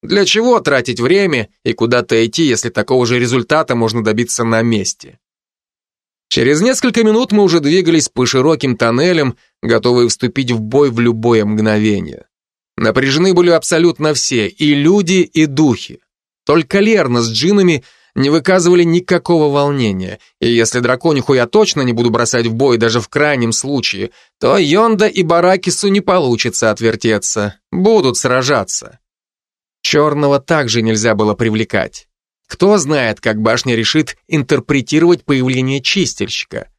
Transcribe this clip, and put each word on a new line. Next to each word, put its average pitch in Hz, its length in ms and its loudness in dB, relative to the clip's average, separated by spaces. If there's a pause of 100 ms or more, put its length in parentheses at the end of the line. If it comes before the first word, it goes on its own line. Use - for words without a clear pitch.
Для 196 220 0
чего 226 340 0
тратить 127 400 -2
время 147 500 0 (140)
и 117 100 -2
куда-то 117 500 0
идти, 120 200 -2
если 120 260 -2
такого 123 380 0
же 123 100 0
результата 123 580 0
можно 113 280 -2
добиться 110 400 -2
на 113 180 0
месте? 113 560 -4 (1120)
Через 139 320 0
несколько 247 420 0
минут 220 280 0
мы 208 120 4
уже 170 160 2
двигались 160 500 0
по 127 160 -2
широким 131 500 0
тоннелям, 131 600 0 (260)
готовые 120 460 2
вступить 123 420 -4
в 113 80 -2
бой 127 320 0
в 117 80 -4
любое 117 460 2
мгновение. 107 800 -2 (500)
Напряжены 135 580 0
были 175 160 4
абсолютно 160 640 0
все, 113 340 -2
и 147 280 0
люди, 180 460 2
и 156 240 0
духи. 139 560 -2 (440)
Только 165 340 0
Лерна 175 420 2
с 113 100 -4
джиннами 165 520 0 (300)
не 139 160 0
выказывали 175 540 2
никакого 170 680 0
волнения, 117 680 -2 (220)
и 117 100 0
если 117 280 0
дракониху 127 540 0
я 120 140 2
точно 208 340 0
не 123 120 0
буду 120 160 0
бросать 117 380 0
в 113 60 -4
бой 120 240 2
даже 113 220 0
в 104 100 -8
крайнем 143 420 0
случае, 113 600 -6 (280)
то 139 180 2
Йонда 208 500 2
и 185 160 -2
Баракису 180 640 0
не 196 140 2
получится 127 720 0
отвертеться, 107 840 -2 (160)
будут 180 460 2
сражаться. 127 840 -4 (840)
Чёрного 147 580 0
также 131 420 -2
нельзя 110 340 0
было 107 200 0
привлекать. 107 720 -4 (400)
Кто 202 300 2
знает, 135 420 -2
как 110 220 -2
башня 117 340 0
решит 131 420 -2 (100)
интерпретировать 151 960 0
появление 131 560 -2
чистильщика. - 960 -6